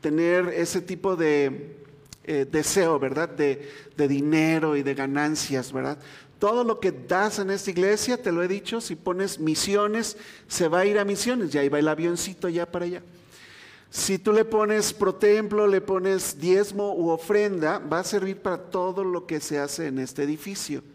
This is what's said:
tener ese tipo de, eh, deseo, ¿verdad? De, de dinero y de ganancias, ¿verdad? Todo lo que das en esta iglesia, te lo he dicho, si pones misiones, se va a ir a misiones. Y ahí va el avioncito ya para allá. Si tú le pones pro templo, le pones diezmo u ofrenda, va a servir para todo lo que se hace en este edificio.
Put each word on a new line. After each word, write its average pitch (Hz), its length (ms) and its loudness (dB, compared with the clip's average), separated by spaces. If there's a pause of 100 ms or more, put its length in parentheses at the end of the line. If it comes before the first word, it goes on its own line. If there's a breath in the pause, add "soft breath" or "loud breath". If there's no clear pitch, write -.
tener 170 480 2
ese 170 340 -2
tipo 185 340 -4
de, 147 600 0 (480)
eh, 139 260 -2
deseo, 160 480 2
¿verdad? 139 320 -2
De, 139 400 0 (260 loud breath)
de 147 120 2
dinero 156 680 2
y 143 60 0
de 139 120 -2
ganancias, 139 800 -2
¿verdad? 135 260 -4 (400 loud breath)
Todo 233 260 2
lo 226 160 0
que 185 120 0
das 190 460 0
en 190 120 -2
esta 196 200 -4
iglesia, 208 460 2
te 240 160 -2
lo 170 100 0
he 180 60 -2
dicho, 202 320 -4
si 208 140 -8
pones 185 460 -4
misiones, 202 760 0 (320 loud breath)
se 175 200 0
va 170 120 4
a 190 60 4
ir 208 120 4
a 202 60 2
misiones. 202 500 -2
Y 147 40 4
ahí 139 100 4
va 147 100 2
el 151 100 4
avioncito 170 600 -2
ya 170 220 -2
para 175 160 -4
allá. 180 160 -6 (880 loud breath)
Si - 280 -2
tú 208 140 2
le 220 120 6
pones 214 480 2
pro 190 240 0
templo, 208 500 4
le 190 140 4
pones 190 580 -2
diezmo 196 560 2
u 170 160 0
ofrenda, 185 680 0
va 156 180 -2
a 180 60 -4
servir 196 360 -4
para 185 180 -2
todo 185 440 -4
lo 180 240 -4
que 156 140 -4
se 151 180 -4
hace 147 300 -4
en 131 100 -4
este 131 240 -6
edificio. 151 600 -6 (120)